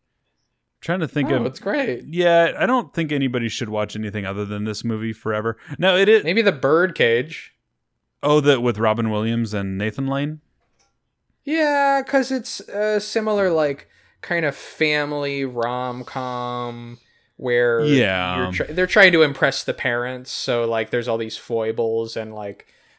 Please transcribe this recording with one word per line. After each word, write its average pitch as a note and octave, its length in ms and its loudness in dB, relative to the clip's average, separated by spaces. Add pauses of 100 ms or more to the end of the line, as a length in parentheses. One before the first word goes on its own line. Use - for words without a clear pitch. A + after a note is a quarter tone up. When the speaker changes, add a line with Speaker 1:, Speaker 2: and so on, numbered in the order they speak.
(800)
Speaker 1:
trying F3+ 200 -2
to D3+ 60 0
think D3 220 -2
Speaker 2:
Oh, C3+ 60 2
Speaker 1:
of A#2+ 100 0
Speaker 2:
it's C3 140 -6
great. G3 480 -4
Speaker 1:
Yeah, E3+ 500 4
I D#3 80 0
don't A#3 260 0
think D#3+ 200 -2
anybody B2+ 380 0
should A2 200 -6
watch G#2+ 260 -4
anything G#2+ 300 -6
other G2 200 -4
than G#2 180 -4
this G#2+ 200 -6
movie A2+ 300 -4
forever. A2 440 -4 (200)
No, F3+ 180 2
it G3 140 6
is G#3+ 140 6
Speaker 2:
Maybe F#3 180 2
The G3+ 100 4
Birdcage. C#3+ 1000 2 (720)
Speaker 1:
Oh, D3+ 160 4
the, C#3 200 6
with A#2+ 200 0
Robin A2 320 2
Williams A2 420 -2
and G2 240 -4
Nathan G#2+ 300 -4
Lane? C#3+ 320 -4 (1040)
Speaker 2:
Yeah, C#4+ 580 2
'cause C4 300 0
it's B3+ 300 -6
a G#3+ 380 0
similar, G#3 520 0
like, D3+ 360 0 (340)
kind E3+ 240 -2
of C#3 100 -2
family D3 920 -2
rom-com B2 1500 -6 (400)
where A#2+ 480 2
Speaker 1:
Yeah. F#2+ 580 2
Speaker 2:
you're F#2 100 -4
try-, - 140 -4
they're F3+ 200 0
trying F#3+ 260 8
to E3 100 6
impress C#3 400 0
the C3 100 -4
parents, B2+ 580 -4
so, A#2+ 340 -2
like, A2+ 240 -2
there's A#2+ 180 -2
all A2+ 100 0
these A2+ 200 -6
foibles A2+ 800 -2
and, A2 180 -6
like, G#2 340 -12 (320)